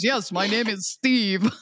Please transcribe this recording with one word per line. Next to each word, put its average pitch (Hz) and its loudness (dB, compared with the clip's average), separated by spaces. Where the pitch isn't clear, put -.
Yes, 226 -2
my 185 0
name 220 0
is 196 -6
Steve. 220 2